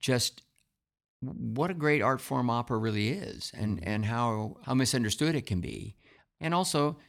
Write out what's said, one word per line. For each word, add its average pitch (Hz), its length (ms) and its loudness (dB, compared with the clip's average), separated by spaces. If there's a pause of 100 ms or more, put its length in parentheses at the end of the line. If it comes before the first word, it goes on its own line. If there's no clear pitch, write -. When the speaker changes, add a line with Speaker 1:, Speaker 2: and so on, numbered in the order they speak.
Speaker 1:
just - 420 0 (800)
what 120 500 -4
a 185 40 -4
great 147 280 4
art 123 180 2
form 127 300 0
opera 117 280 0
really 107 320 2
is, - 440 -6
and, 107 240 -2
Speaker 2:
Mm-hmm. - 100 -6
Speaker 1:
and 107 180 0
how, 110 580 0
how 127 100 0
misunderstood 131 600 2
it 123 100 -4
can 92 140 0
be, 64 340 -8 (460)
and 160 120 -2
also 160 460 2 (100)